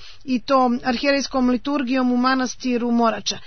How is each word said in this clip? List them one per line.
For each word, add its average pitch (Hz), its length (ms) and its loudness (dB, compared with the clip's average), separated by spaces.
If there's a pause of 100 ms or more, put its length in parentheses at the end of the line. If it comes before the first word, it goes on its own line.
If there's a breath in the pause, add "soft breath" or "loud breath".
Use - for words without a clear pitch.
(240 soft breath)
i 254 180 -2
to 254 300 2 (120)
arhijerejskom 262 640 0
liturgijom 254 640 0
u 247 60 2
manastiru 247 760 0
Morača. 220 560 0